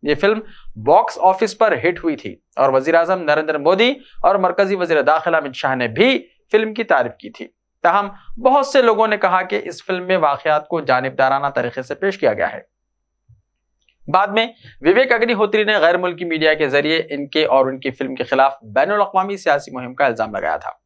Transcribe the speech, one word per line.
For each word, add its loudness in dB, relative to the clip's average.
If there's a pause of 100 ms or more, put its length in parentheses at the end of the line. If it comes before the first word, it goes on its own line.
ये 0
फिल्म 0 (440)
बॉक्स 4
ऑफिस 2
पर 2
हिट -2
हुई -4
थी -12 (260)
और 2
वजीर 2
आजम 2
नरेंद्र 0
मोदी 2 (280)
और 4
मरकजी 0
वजीर 0
दाखिला 2
अमित -4
शाह -2
ने -2
भी 2 (360)
फिल्म 0
की -6
तारीफ 0
की -16
थी। -16 (380)
ताहम 2 (280)
बहुत 2
से 4
लोगों 2
ने 0
कहा 2
कि -6
इस -12
फिल्म -6
में 0
वाकयात 0
को -2
जानिबदाराना 0
तरीके -6
से -8
पेश -4
किया 0
गया -2
है। -10 (1400)
बाद 2
में 0 (300)
विवेक 4
अग्निहोत्री 0
ने 0
गैर 4
मुल्की -4
मीडिया 0
के -2
जरिए 0 (140)
इनके -2
और 4
उनकी -6
फिल्म -6
के -6
खिलाफ 2
बैनुल 0
अक़वामी -2
सियासी -2
मुहिम -10
का 0
इल्जाम -4
लगाया -4
था। -12